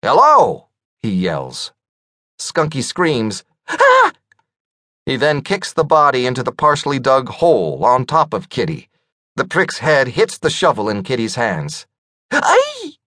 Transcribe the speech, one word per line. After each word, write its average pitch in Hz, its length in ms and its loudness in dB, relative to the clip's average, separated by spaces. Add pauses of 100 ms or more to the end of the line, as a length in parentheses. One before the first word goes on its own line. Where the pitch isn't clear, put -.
"Hello!" 170 680 4 (320)
he 113 100 -4
yells. 80 640 -4 (640)
Skunky 156 460 -4
screams, 120 580 -2 (260)
"Ah!" 508 440 4 (960)
He 135 100 -2
then 143 260 0
kicks 190 300 -6
the 160 100 0
body 147 420 4
into 127 200 -2
the 120 80 -4
partially 143 480 0
dug 131 280 2 (120)
hole 90 440 0
on 123 220 2
top 156 260 0
of 98 160 -8
Kitty. - 400 -6 (460)
The 127 100 -4
prick's 180 340 -2
head 143 280 2
hits 156 320 -2
the 156 120 0
shovel 139 380 0
in 101 140 -4
Kitty's 113 320 -4
hands. 90 540 -6 (420)
"Aye!" 494 640 0 (140)